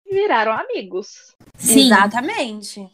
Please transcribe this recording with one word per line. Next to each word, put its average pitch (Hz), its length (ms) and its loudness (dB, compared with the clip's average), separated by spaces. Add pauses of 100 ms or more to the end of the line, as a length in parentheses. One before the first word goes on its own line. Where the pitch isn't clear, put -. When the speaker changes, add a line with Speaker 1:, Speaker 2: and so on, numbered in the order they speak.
Speaker 1:
viraram 349 420 0
amigos. 220 840 -8 (220)
Speaker 2:
Sim. - 300 4
Speaker 3:
Exatamente. 214 1080 -2